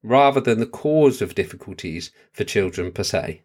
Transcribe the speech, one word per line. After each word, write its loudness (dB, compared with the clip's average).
rather 4
than 0
the 0
cause 2
of -6
difficulties -8
for -8
children -2
per -6
se. -4